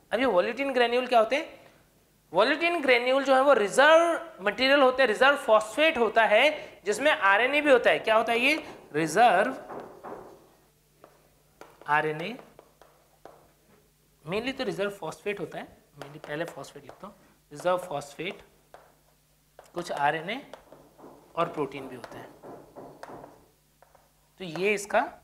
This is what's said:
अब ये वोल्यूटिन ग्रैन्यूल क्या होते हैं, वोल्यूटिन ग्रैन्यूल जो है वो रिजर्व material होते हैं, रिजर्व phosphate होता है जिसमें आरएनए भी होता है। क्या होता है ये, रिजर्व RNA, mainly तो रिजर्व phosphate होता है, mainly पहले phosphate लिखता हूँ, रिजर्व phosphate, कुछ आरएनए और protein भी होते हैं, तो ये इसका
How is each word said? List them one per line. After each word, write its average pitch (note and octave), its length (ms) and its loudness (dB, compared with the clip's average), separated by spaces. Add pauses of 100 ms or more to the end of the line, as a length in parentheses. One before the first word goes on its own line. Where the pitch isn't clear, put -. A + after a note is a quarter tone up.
(120)
अब G#3+ 80 -2
ये C4+ 60 0
वोल्यूटिन A#3 460 0
ग्रैन्यूल A#3+ 340 0
क्या A#3 120 2
होते A3 180 2
हैं, - 240 -8 (720)
वोल्यूटिन D4+ 500 0
ग्रैन्यूल B3+ 420 2
जो C4+ 100 4
है C4 80 4
वो C#4+ 120 6
रिजर्व C#4 880 4
material C4 380 2
होते B3+ 200 4
हैं, B3 60 4
रिजर्व B3+ 300 4
phosphate B3+ 600 2
होता A3+ 280 2
है B3 580 2
जिसमें G#3+ 280 0
आरएनए A3+ 480 2
भी D4 100 2
होता A#3+ 200 6
है। D3+ 80 2
क्या A3 180 0
होता A3+ 160 0
है A3+ 60 0
ये, C#4 180 2 (380)
रिजर्व F#3+ 600 2 (2250)
RNA, D#3 480 -2 (1900)
mainly A3+ 340 -6
तो B3+ 60 -6
रिजर्व G3 280 -4
phosphate G3 480 -10
होता D#3+ 180 -10
है, A#3+ 180 -16 (220)
mainly C#3+ 280 -18
पहले D3+ 200 -8
phosphate C#3 360 -18
लिखता C3 240 -20
हूँ, G#3+ 100 -20 (360)
रिजर्व E3+ 280 -2
phosphate, D#3 600 -12 (1300)
कुछ F3 180 -8
आरएनए D#3+ 520 -4 (920)
और E3 120 -2
protein C#3+ 400 -8
भी B2+ 80 -14
होते - 220 -18
हैं, - 120 -18 (2000)
तो F#3 40 -12
ये F3+ 300 -2
इसका G3+ 260 -2 (240)